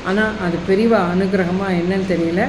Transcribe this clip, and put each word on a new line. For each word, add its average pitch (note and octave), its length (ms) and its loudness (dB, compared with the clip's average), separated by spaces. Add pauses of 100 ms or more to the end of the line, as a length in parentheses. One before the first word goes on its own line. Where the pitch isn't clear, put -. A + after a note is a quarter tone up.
ஆனா G3 160 0
அது F#3+ 520 -2
பெரியவா A3+ 220 4
அனுகிரகமா F#3 760 0
என்னன்னு F#3 420 0
தெரியல, E3+ 360 0